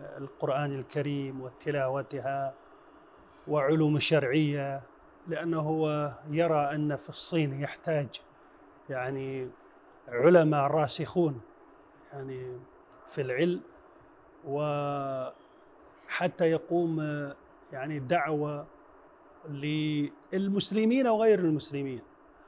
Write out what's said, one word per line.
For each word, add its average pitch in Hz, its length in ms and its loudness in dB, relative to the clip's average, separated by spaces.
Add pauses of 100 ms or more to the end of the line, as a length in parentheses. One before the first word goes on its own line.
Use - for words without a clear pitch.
(160)
القرآن 139 640 -4
الكريم 139 640 -4
وتلاوتها 135 1120 -4 (920)
وعلوم 151 480 4
الشرعية"، 139 840 2 (460)
لأنه 165 320 -2
هو 151 520 0 (180)
يرى 151 440 2
أن 151 220 0
في - 120 -12
الصين 147 520 -2
يحتاج 147 480 -2 (800)
يعني 135 600 -6 (580)
علماء 147 580 6
راسخون 151 720 0 (720)
يعني 131 460 -10 (480)
في - 140 -8
العلم، 147 400 0 (840)
وحتى 143 880 -4 (1080)
يقوم 165 600 2 (720)
يعني 143 260 -6
دعوة 147 680 -2 (840)
للمسلمين 180 1600 0
وغير 220 320 6
المسلمين، 143 640 -2 (460)